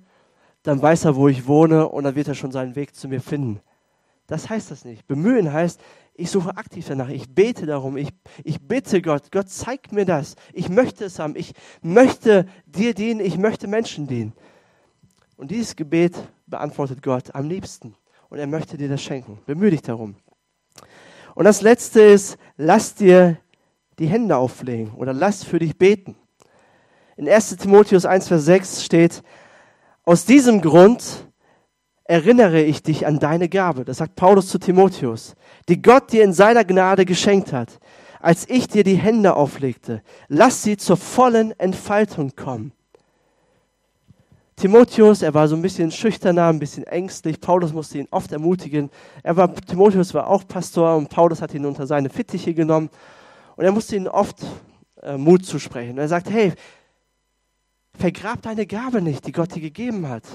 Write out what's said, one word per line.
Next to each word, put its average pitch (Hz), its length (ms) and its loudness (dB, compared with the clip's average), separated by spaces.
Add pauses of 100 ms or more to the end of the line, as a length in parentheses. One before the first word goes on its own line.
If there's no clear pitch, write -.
(640)
dann 143 180 -2
weiß 160 240 2
er, 147 100 2
wo 139 140 2
ich 127 180 -4
wohne 156 400 2
und 143 160 -8
dann 135 120 -6
wird 147 120 -6
er 139 80 -8
schon 135 160 -12
seinen 131 240 -10
Weg 143 180 -12
zu - 140 -18
mir 131 140 -8
finden.“ 131 400 -8 (680)
Das 151 220 -12
heißt 220 220 -10
das 139 140 -20
nicht. 113 220 -20
Bemühen 165 460 -2
heißt, 170 260 -4 (360)
ich 175 160 -10
suche 190 260 -4
aktiv 185 300 -18
danach, 135 220 -8
ich 117 260 -14
bete 196 320 0
darum, 139 280 -8
ich, 143 140 -10 (340)
ich - 240 -10
bitte 214 360 -2
Gott, 147 280 -4
„Gott, 190 180 -6
zeig - 420 -14
mir 202 140 -2
das, 156 300 -4 (160)
ich 175 180 -10
möchte 220 360 -2
es 180 140 -14
haben, 151 160 -10
ich - 180 -14 (300)
möchte 202 640 2 (180)
dir 220 300 -6
dienen, 220 240 -6
ich 180 180 -4
möchte 214 300 -4
Menschen 202 400 -8
dienen.“ 117 260 -8 (1040)
Und 139 140 -16
dieses 226 240 -8
Gebet 165 400 -2 (320)
beantwortet 143 560 -10
Gott 127 320 -6
am 143 140 -8
liebsten 185 440 -14 (360)
und - 100 -16
er 147 80 -8
möchte 151 300 -10
dir 143 100 -8
das 139 160 -8
schenken. 120 420 -14
Bemühe 180 240 -2
dich 160 120 -2
darum. 113 340 -10 (1200)
Und 175 100 -2
das 208 160 4
Letzte 220 400 4
ist, 202 360 6 (200)
lass 180 380 0
dir 180 420 6 (600)
die 160 80 -2
Hände 202 280 0
auflegen 123 600 -6
oder 127 180 -8
lass 196 300 -4
für 170 160 -4
dich 160 180 -6
beten. 196 380 0 (1000)
In 143 100 -8
erster 202 280 2
Timotheus 196 500 4
eins, 185 220 0
Vers 160 180 0
sechs 185 380 2
steht, 170 380 2 (840)
„Aus 170 220 2
diesem 240 360 4
Grund 175 640 4 (760)
erinnere 170 580 4
ich 151 220 0
dich 151 220 -2
an 151 140 0
deine 170 300 -2
Gabe“, 170 360 -4
das 127 120 -10
sagt - 180 -8
Paulus 190 320 4
zu 180 120 -6
Timotheus, 180 760 0 (340)
„die 156 120 2
Gott 247 300 6
dir 220 120 4
in 196 100 4
seiner 214 320 6
Gnade 185 400 2
geschenkt 190 480 0
hat, 120 260 -8 (400)
als - 300 0
ich - 180 -2
dir 208 160 0
die 190 120 2
Hände 202 400 2
auflegte. 131 640 -6 (260)
Lass 208 360 2
sie 208 140 -2
zur 175 200 0
vollen 226 600 0
Entfaltung 185 760 -4
kommen.“ 123 360 -12 (1900)
Timotheus, 214 640 4
er 156 120 -2
war 151 140 4
so 160 80 0
ein 165 60 -4
bisschen 175 300 -4
schüchterner, 175 560 0
ein 160 120 0
bisschen 143 260 -12
ängstlich. 170 560 -8
Paulus 175 320 0
musste 156 240 -12
ihn 139 140 -10
oft 180 200 -6
ermutigen. 151 580 -4 (320)
Er 165 140 -4
war, 180 180 2
Timotheus 185 600 0
war 147 140 -4
auch 196 200 -2
Pastor 170 480 -2
und 147 140 -4
Paulus 170 320 2
hat 160 120 -12
ihn 143 120 -8
unter 143 200 -6
seine 139 240 -2
Fittiche 180 440 -8
genommen. 160 360 0 (680)
Und 170 80 -4
er 196 80 2
musste 220 240 -4
ihnen 185 100 -6
oft, - 380 -4 (560)
äh, 139 160 -10
Mut 180 280 4
zusprechen. 123 480 -10
Und 131 40 -10
er 151 100 -6
sagt, 175 220 -4
„Hey, 202 240 0 (1400)
vergrab 190 460 -8
deine 220 220 -8
Gabe 233 360 -6
nicht, 151 260 -6
die 135 60 -14
Gott - 220 -6
dir 165 60 -12
gegeben 185 460 -10
hat. 117 160 -12 (120)